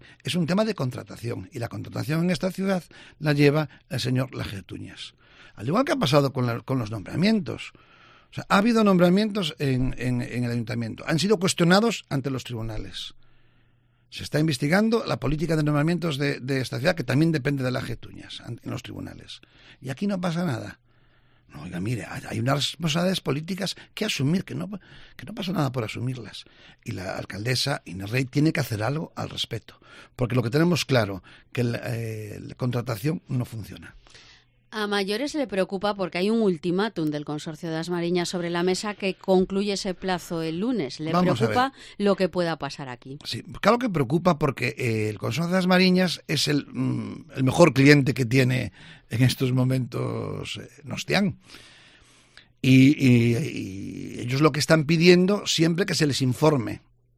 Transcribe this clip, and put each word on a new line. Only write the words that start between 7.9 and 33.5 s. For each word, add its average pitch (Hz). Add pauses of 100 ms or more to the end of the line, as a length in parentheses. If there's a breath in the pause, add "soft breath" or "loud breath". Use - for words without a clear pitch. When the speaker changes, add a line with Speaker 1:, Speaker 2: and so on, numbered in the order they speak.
Speaker 1:
O -
sea, -
ha 190
habido 220
nombramientos 190
en, 127
en, 123
en 120
el 120
ayuntamiento. 117
Han 151
sido 196
cuestionados 185
ante 139
los 127
tribunales. 110 (920)
Se -
está -
investigando 165
la 139
política 147
de 151
nombramientos 151
de, 143
de 131
esta 123
ciudad, 170
que 151
también 156
depende 139
de 127
Laje 120
Tuñas, -
an-, 120
en 120
los 117
tribunales. - (400 soft breath)
Y 131
aquí 165
no 196
pasa 175
nada. 110 (720)
No, -
oiga, 87
mire, 107
hay, -
hay 104
unas 131
responsabilidades 175
políticas 165 (200 loud breath)
que 214
asumir, 175
que 143
no, 180 (480 loud breath)
que -
no 208
pasa 202
nada 143
por 127
asumirlas. 117 (400 soft breath)
Y -
la 98
alcaldesa 123
Inés 95
Rey 131
tiene 147
que -
hacer 110
algo 147
al 110
respecto. - (340 loud breath)
Porque 120
lo 123
que 113
tenemos 165
claro, 98 (280 loud breath)
que 120
la, 120
eh, 110
la -
contratación 123
no 127
funciona. 87 (760 soft breath)